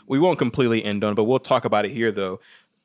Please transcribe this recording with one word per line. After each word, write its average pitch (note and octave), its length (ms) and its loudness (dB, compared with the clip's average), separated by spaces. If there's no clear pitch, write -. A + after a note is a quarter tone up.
we C3+ 120 0
won't F3+ 200 2
completely A#2 460 0
end G#2 200 -4
on G#2 80 0
it, - 20 -4
but G#2+ 100 2
we'll B2+ 140 2
talk B2+ 260 0
about G#2 220 0
it F#2+ 40 -6
here, A2+ 220 -2
though. F#2+ 260 -6